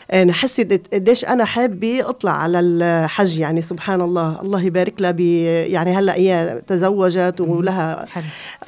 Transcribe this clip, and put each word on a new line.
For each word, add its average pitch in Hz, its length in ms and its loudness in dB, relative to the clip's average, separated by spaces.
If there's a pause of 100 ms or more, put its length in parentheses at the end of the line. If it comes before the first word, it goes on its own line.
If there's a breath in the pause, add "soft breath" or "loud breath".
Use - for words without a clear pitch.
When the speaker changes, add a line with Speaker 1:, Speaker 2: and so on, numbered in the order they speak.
(120 loud breath)
Speaker 1:
أنا 185 200 6
حسيت 196 640 0
قديش 208 300 2
أنا 240 200 2
حابة 233 640 -2
أطلع 214 240 -2
على 170 280 0
الحج 170 760 2
يعني 160 240 0
سبحان 185 380 -4
الله. 170 420 -2
الله 196 200 -2
يبارك 185 400 0
لها 180 80 2
ب-، 170 100 -2
يعني 170 760 0
هلأ 196 180 2
هي 170 520 0
تزوجت 185 720 0
Speaker 2:
مم. 165 100 0
Speaker 1:
ولها 170 560 -2
Speaker 2:
حلو. 170 180 -10 (440 loud breath)